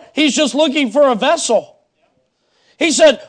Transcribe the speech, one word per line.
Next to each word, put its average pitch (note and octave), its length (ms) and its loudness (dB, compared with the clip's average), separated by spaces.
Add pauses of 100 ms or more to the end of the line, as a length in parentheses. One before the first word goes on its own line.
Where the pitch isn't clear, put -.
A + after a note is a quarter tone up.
(140)
He's D4 220 0
just D4+ 180 -2
looking C#4+ 380 -2
for C#4 180 2
a B3 60 0
vessel. A#3+ 640 -2 (1000)
He E4 140 -2
said, D4 380 2